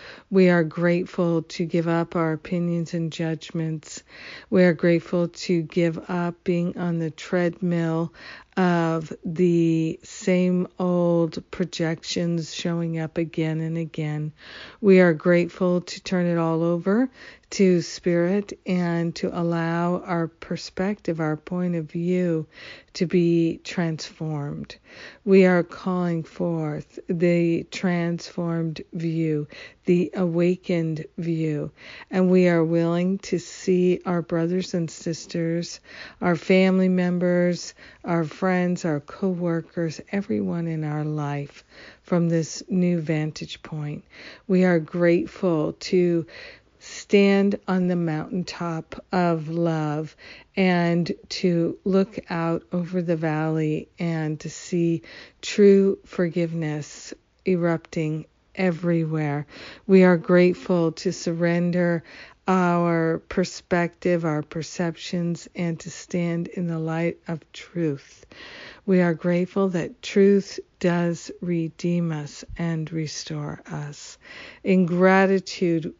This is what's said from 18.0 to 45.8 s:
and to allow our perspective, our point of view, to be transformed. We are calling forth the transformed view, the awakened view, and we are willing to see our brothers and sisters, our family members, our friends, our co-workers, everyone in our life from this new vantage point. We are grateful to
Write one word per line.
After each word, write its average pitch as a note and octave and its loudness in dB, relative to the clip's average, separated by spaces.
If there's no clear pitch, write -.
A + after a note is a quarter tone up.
and E3+ 0
to F3+ -4
allow E3+ 0
our E3+ -2
perspective, F3+ -6
our D#3 -2
point F3+ -4
of D#3+ -4
view, E3+ -2
to F3+ -2
be E3+ 2
transformed. D#3 -6
We G3 8
are F3+ 6
calling F3 -2
forth D#3 -6
the E3+ 2
transformed E3+ -4
view, D#3+ -2
the F3 2
awakened E3+ 0
view, D#3+ -4
and F#3 2
we F#3 6
are E3+ 4
willing E3+ 0
to - -4
see F3+ 0
our F3 -2
brothers F3 -2
and E3 -2
sisters, E3+ -6
our F3 2
family F#3 4
members, F3+ 0
our E3+ 0
friends, F3+ -2
our D3+ -2
co-workers, E3+ -4
everyone G3+ -4
in D#3+ -4
our D3+ -4
life C#3+ -6
from E3+ 0
this E3 -2
new F3+ 0
vantage D#3 -4
point. D3 -10
We F#3 4
are F3 4
grateful E3+ 0
to F3 0